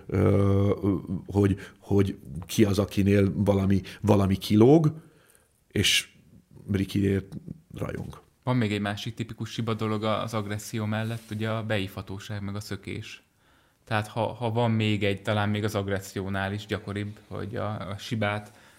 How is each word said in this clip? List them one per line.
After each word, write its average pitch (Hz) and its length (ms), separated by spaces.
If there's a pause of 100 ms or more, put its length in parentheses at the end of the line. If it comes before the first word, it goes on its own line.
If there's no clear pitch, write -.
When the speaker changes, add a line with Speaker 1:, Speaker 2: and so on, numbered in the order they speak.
Speaker 1:
ö, 98 680 (520)
hogy, 98 340 (200)
hogy 98 380 (280)
ki - 180
az, 98 160
akinél 98 560
valami, 98 460 (200)
valami 98 340
kilóg, 139 580 (800)
és - 380 (640)
Rikiért 98 640 (440)
rajong. - 440 (220)
Speaker 2:
Van 127 120
még 110 160
egy 104 100
másik 104 320
tipikus 113 360
siba 113 240
dolog 107 300
az 107 300
agresszió 107 520
mellett, 110 460
ugye 110 180
a 110 140
beívhatóság 101 800
meg 98 140
a 104 40
szökés. 101 640 (680)
Tehát 107 160
ha, - 260
ha 117 180
van 117 200
még 107 320
egy, 98 180
talán 104 280
még 104 140
az 107 120
agressziónál 98 760
is 104 120
gyakoribb, 104 600
hogy 98 280
a, 101 340
a 101 80
sibát, 107 540 (280)